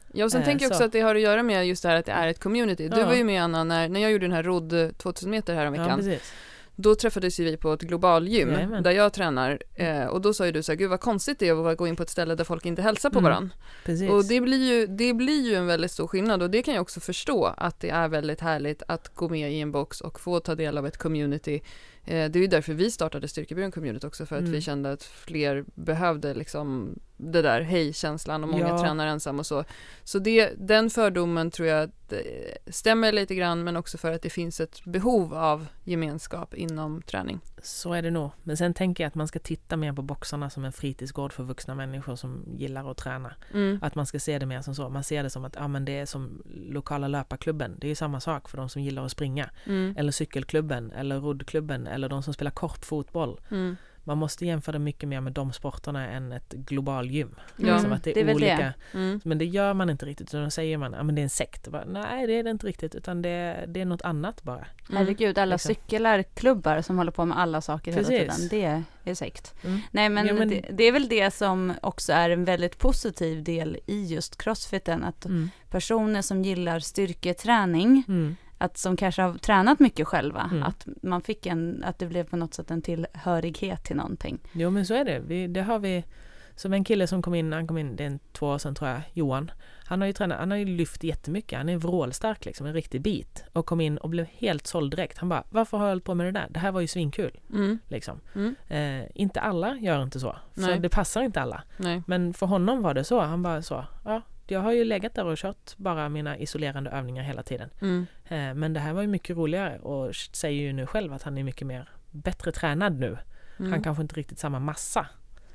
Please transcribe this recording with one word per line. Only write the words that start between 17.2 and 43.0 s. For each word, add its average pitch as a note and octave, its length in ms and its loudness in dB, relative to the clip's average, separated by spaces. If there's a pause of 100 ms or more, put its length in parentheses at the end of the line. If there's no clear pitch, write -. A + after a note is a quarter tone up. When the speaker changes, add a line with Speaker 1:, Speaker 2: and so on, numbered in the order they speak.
Speaker 1:
att - 240 -4
det F3 100 -4
är E3 180 2
väldigt D#3 320 -2
härligt D3+ 480 -2
att - 260 -6
gå E3+ 140 -2
med D3+ 240 -2
i D#3 80 -2
en D3 120 -4
box C#3+ 280 -4
och - 200 -10
få F3 200 0
ta E3 140 -2
del D3+ 240 -2
av C#3 80 -2
ett D#3 120 -6
community. D3 600 -2 (440)
Eh, D#3+ 260 0
det E3+ 80 2
är - 20 8
ju G3 60 6
därför D#3+ 280 4
vi F#3+ 160 2
startade D3 380 -4
Styrkebyrån F3+ 440 -6
Community C3+ 340 -6
också, D3+ 200 -10
för D3+ 100 -6
att D3+ 60 -2
Speaker 2:
Mm. E3+ 100 -2
Speaker 1:
vi D3+ 80 0
kände C#3+ 320 -2
att C#3+ 100 -8
fler C#3+ 640 -4 (100)
behövde D#3+ 600 0
liksom C#3 640 -6 (220)
det E3 220 2
där B2 180 6
hej-känslan D#3 840 -2
och D#3 60 -4
många E3+ 200 2
Speaker 2:
Ja. E3+ 140 2
Speaker 1:
tränar D#3 240 2
ensam D3+ 320 -2
och C3 80 -4
så. C#3+ 180 -2 (400)
Så - 140 -2
det, A3 400 6
den G#3+ 320 6
fördomen F3 600 2
tror E3 180 0
jag D#3 140 4
att, - 300 -8
eh, G2+ 60 -2 (480)
stämmer A3 460 4
lite G3 220 2
grann, E3+ 300 0
men E3+ 120 -2
också E3 220 -6
för E3 140 -2
att E3 100 -4
det E3+ 80 -4
finns E3+ 300 -4
ett - 240 -8
behov F#3 500 2
av D#3 320 2 (180)
gemenskap E3 720 -4
inom D#3 480 -6
träning. - 380 -4 (220)
Speaker 2:
Så - 300 -6
är E3+ 100 -2
det E3 80 0
nog. D#3 200 -2 (120)
Men G3 140 -4
sen F3 180 2
tänker F3+ 300 0
jag D3 40 0
att - 60 -8
man D#3 140 -2
ska - 100 -6
titta - 380 -6
mer D3+ 160 0
på C3+ 100 -4
boxarna C#3+ 480 -6
som C3+ 140 -8
en C3 80 -6
fritidsgård C3+ 600 -6
för C3 100 -8
vuxna C3 320 -8
människor C3+ 420 -8
som B2+ 280 -10 (120)
gillar C3+ 340 -8
att C3 60 -10
träna. C3 380 -8 (200)